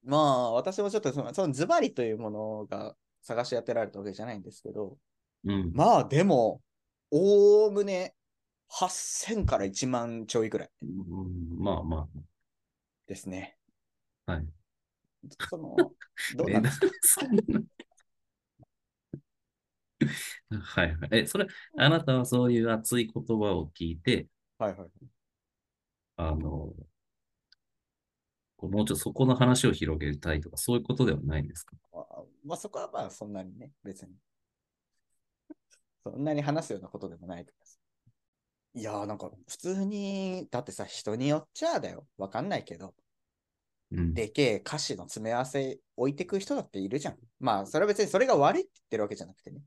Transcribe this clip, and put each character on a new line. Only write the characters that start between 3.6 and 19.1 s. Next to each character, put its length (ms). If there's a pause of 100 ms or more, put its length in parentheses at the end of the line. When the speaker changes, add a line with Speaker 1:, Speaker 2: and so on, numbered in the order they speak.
Speaker 1:
て 100
ら 120
れ 60
た 80
わ 60
け 60
じ 100
ゃ 40
な 80
い 60
ん 40
で 80
す 100
け 120
ど、 240 (480)
Speaker 2:
う 60
ん。 220
Speaker 1:
ま 260
あ、 40
で 220
も、 360 (500)
お 560
お 40
む 120
ね 320 (520)
八 240
千 540
か 120
ら 80
一 220
万 380
ち 100
ょ 80
い 60
く 80
ら 80
い。 40 (120)
Speaker 2:
う 40
ん、 760
ま 140
あ 60
ま 140 (160)
あ。 60 (880)
Speaker 1:
で 80
す 140
ね。 280 (680)
Speaker 2:
は 120
い。 80 (1040)
Speaker 1:
そ 80
の、 180
Speaker 2:
<laughs> 600
Speaker 1:
ど 100
う 40
な 100
ん 40
で 80
す 80
か？ 100
Speaker 2:
値 20
段 100
そ 260
ん 80 (3250)